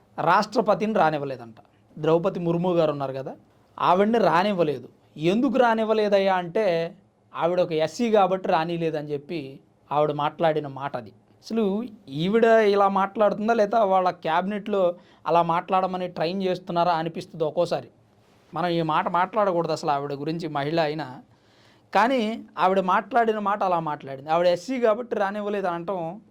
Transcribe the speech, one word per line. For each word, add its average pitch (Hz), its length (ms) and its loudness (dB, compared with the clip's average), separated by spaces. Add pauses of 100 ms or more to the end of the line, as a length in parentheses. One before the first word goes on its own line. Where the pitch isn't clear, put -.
(200)
రాష్ట్రపతిని 202 720 2
రానివ్వలేదంట. 139 600 -2 (440)
ద్రౌపది 165 400 2
ముర్ము 170 360 0
గారు 160 160 2
ఉన్నారు 139 220 -6
కదా, 135 200 -10 (480)
ఆవిడని 196 380 4
రానివ్వలేదు. 170 680 0 (280)
ఎందుకు 214 420 0
రానివ్వలేదయ్యా 214 760 2
అంటే, 175 600 -2 (420)
ఆవిడ 170 240 2
ఒక 170 120 0
ఎస్సీ 160 380 -2
కాబట్టి 185 380 2
రానిలేదని 165 600 -2
చెప్పి 143 520 -10 (320)
ఆవిడ 151 200 2
మాట్లాడిన 151 540 0
మాట 135 300 -10
అది. 113 120 -10
అసలు 220 760 -4 (240)
ఈవిడ 185 360 2
ఇలా 208 440 4
మాట్లాడుతుందా, 196 640 0
లేదా 220 300 2
వాళ్ళ 190 260 2
క్యాబినెట్లో 185 840 -2 (320)
అలా 170 160 4
మాట్లాడమని 180 640 -2
ట్రైన్ 175 340 -4
చేస్తున్నారా 175 500 0
అనిపిస్తుంది 165 520 -4
ఒక్కోసారి. 151 440 -2 (640)
మనం 160 120 -2
ఈ 170 160 0
మాట 160 260 0
మాట్లాడకూడదు 180 640 0
అసలు 156 180 -4
ఆవిడ 143 220 -2
గురించి, 160 360 -6
మహిళ 151 320 -2
అయినా. 147 380 -4 (760)
కానీ 226 460 2 (180)
ఆవిడ 190 220 4
మాట్లాడిన 220 580 0
మాట 208 240 -2
అలా 185 180 0
మాట్లాడింది. 143 500 -8
ఆవిడ 170 160 2
ఎస్సీ 175 340 0
కాబట్టి 233 360 0
రానివ్వలేదు 202 500 -4
అనటం 170 540 -6 (100)